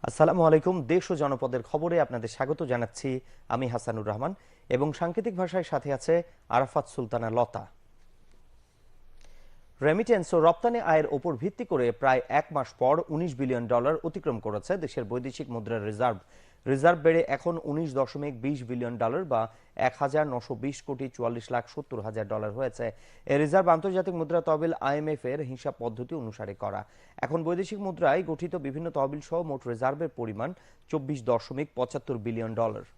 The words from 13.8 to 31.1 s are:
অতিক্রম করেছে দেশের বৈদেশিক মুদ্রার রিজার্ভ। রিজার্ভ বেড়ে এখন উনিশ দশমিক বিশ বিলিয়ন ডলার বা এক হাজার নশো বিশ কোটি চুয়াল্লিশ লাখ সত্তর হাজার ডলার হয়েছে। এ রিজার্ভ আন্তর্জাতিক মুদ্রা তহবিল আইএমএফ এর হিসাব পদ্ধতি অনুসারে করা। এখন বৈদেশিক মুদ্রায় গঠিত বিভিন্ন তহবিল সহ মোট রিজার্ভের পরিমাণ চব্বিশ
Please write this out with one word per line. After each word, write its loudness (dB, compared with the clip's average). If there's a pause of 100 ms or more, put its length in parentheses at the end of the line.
অতিক্রম -4
করেছে -2
দেশের -4
বৈদেশিক -6
মুদ্রার -4
রিজার্ভ। 0 (480)
রিজার্ভ 4
বেড়ে 6
এখন -2
উনিশ -4
দশমিক -2
বিশ -2
বিলিয়ন -4
ডলার 0
বা 0 (240)
এক 2
হাজার 2
নশো -6
বিশ -6
কোটি -6
চুয়াল্লিশ -4
লাখ -2
সত্তর -8
হাজার -6
ডলার -4
হয়েছে। -4 (340)
এ 2
রিজার্ভ 4
আন্তর্জাতিক 2
মুদ্রা 0
তহবিল 2
আইএমএফ -2
এর -4
হিসাব -6
পদ্ধতি -6
অনুসারে -8
করা। -6 (320)
এখন -2
বৈদেশিক -2
মুদ্রায় 2
গঠিত -4
বিভিন্ন -6
তহবিল -2
সহ -4
মোট -6
রিজার্ভের -2
পরিমাণ -6 (340)
চব্বিশ -4